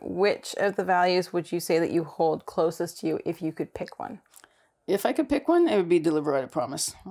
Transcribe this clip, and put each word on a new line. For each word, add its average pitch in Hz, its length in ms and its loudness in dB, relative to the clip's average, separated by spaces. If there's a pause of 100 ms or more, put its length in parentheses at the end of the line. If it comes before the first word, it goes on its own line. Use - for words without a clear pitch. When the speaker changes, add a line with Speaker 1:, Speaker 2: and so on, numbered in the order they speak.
Speaker 1:
which - 580 -2
of 196 180 0
the 190 80 -2
values 180 480 2
would 175 180 -4
you 175 80 -2
say 165 220 0
that 170 100 0
you 165 140 0
hold 156 420 -2
closest 170 540 -2
to 160 80 -4
you 156 180 -2
if 170 160 -4
you 160 100 -4
could - 220 -8
pick - 240 -10
one? - 220 -12 (640)
Speaker 2:
If 190 180 0
I 247 80 2
could 311 160 0
pick 285 200 0
one, 349 200 6
it 214 80 2
would 180 120 2
be 175 100 6
deliver 151 320 2
what 135 140 0
I - 20 -8
promise. 135 480 -4 (160)